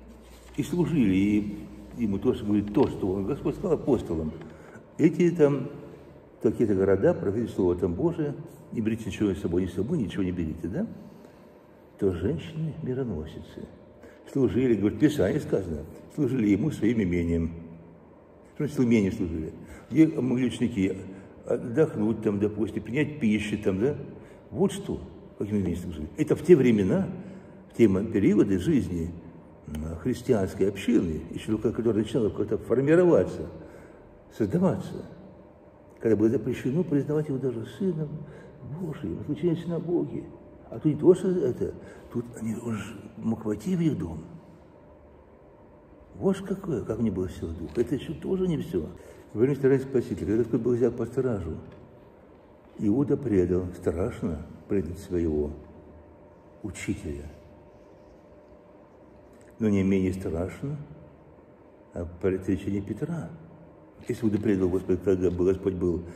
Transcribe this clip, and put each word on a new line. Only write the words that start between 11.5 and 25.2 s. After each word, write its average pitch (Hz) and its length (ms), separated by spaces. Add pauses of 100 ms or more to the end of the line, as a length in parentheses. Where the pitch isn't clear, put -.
То 95 120
женщины-мироносицы 123 1500 (680)
служили, 123 420
говорит, 101 240
Писание 123 420
сказано, 85 440 (320)
служили 127 320
ему 110 240
своим 117 280
имением. 85 520 (1040)
Что 151 100
значит, - 140
имение 113 320
служили? 85 400 (380)
Где 156 180
могли 123 380
ученики 104 460 (540)
отдохнуть, 117 760
там, 101 180
допустим, 104 420
принять 143 380
пищи, 107 360
там, 95 220
да? 131 180 (540)
Вот 185 220
что, - 280 (380)